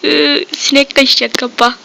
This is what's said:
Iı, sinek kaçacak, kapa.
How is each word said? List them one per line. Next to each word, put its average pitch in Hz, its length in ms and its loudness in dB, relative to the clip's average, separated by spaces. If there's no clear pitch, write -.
Iı, 294 420 0
sinek 277 380 0
kaçacak, 262 380 0
kapa. 240 520 -2